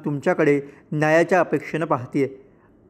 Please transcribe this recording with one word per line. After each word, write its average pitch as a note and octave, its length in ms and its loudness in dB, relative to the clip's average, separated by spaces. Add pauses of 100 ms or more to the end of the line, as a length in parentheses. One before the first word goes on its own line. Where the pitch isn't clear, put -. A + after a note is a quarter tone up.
तुमच्याकडे D3 560 0 (300)
न्यायाच्या D#3+ 480 2
अपेक्षेनं D#3 460 -4
पाहतेय. C#3 420 -2 (640)